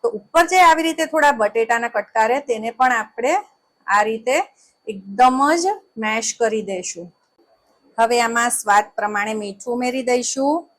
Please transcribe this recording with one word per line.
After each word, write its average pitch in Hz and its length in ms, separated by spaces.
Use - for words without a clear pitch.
તો 466 160
ઉપર 330 340
જે 370 120
આવી 320 240
રીતે 320 160
થોડા 294 260
બટેટાના 233 560
કટકા 220 360
રહે 277 180
તેને 220 200
પણ 254 180
આપણે 233 360
આ 202 220
રીતે 226 260
એકદમ 214 520
જ 381 120
મેશ 220 380
કરી 214 300
દઈશું. 180 360
હવે 233 300
આમાં 233 320
સ્વાદ 208 260
પ્રમાણે 208 420
મીઠું 202 360
ઉમેરી 247 340
દઈશું. 269 420